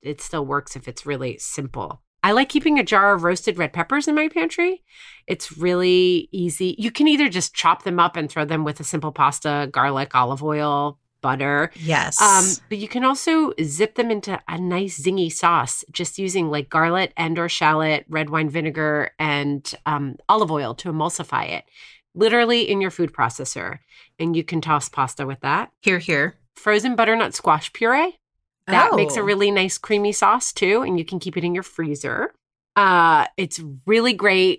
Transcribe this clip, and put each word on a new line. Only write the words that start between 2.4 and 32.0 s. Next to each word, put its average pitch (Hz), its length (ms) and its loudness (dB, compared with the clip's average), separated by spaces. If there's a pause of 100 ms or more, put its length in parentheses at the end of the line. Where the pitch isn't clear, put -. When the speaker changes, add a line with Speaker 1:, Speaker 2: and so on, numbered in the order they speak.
Speaker 1:
keeping 294 280 0
a 247 80 2
jar 202 300 4
of 175 80 0
roasted 175 340 -2
red 160 160 -2
peppers 269 360 -2
in 302 80 2
my 311 120 2
pantry. 339 540 -2 (460)
It's - 280 -8
really 180 760 2
easy. 180 440 -2
You 226 140 -4
can 294 160 2
either 294 220 4
just 180 260 -4
chop 156 300 2
them 175 160 0
up 170 160 2
and 151 120 -4
throw 151 160 -4
them 156 200 -2
with 147 160 -6
a 147 40 -12
simple 151 280 -4
pasta, 143 580 0
garlic, 135 420 -2
olive 131 300 0
oil, 147 560 -2 (240)
butter. 139 540 0
Speaker 2:
Yes. 160 440 0
Speaker 1:
Um, 196 240 6 (240)
but 214 100 -8
you 208 100 -10
can 247 160 -2
also 285 480 2 (100)
zip 160 320 -2
them 233 160 0
into 202 380 -4
a 165 100 -8
nice 180 420 -2
zingy 180 300 0
sauce, 165 640 0
just - 260 -8
using, 185 320 -2
like, 147 180 -4
garlic 170 480 0
and 165 220 -2
or 170 100 -2
shallot, 156 600 2
red 156 200 -4
wine 156 220 0
vinegar, 151 680 -2
and, 143 520 -2 (140)
um, 143 300 -2 (120)
olive 208 220 4
oil 143 260 -2
to 180 160 -8
emulsify 156 560 -4
it, 85 160 -8 (520)
literally 233 520 2
in 196 120 0
your 190 100 -2
food 170 220 -2
processor. 117 640 -4 (400)
And 165 160 -2
you 160 80 0
can 165 180 -4
toss 151 280 0
pasta 135 380 -4
with 135 160 -10
that. 151 280 -2 (100)
Speaker 2:
Hear, 185 180 2
hear. 160 400 -2 (180)
Speaker 1:
Frozen 214 400 0
butternut 220 400 2
squash - 360 0
puree. 277 460 0 (500)
That 269 280 4
makes 151 200 0
a 220 40 0
Speaker 2:
Oh. - 20 0
Speaker 1:
really 202 300 2
nice 190 260 0
creamy 208 320 0
sauce 208 420 2
too, 208 300 2
and 180 160 -2
you 165 60 -4
can 175 160 -8
keep 160 160 -10
it 160 80 -2
in 175 100 -2
your 185 80 -4
freezer. 147 720 -6 (400)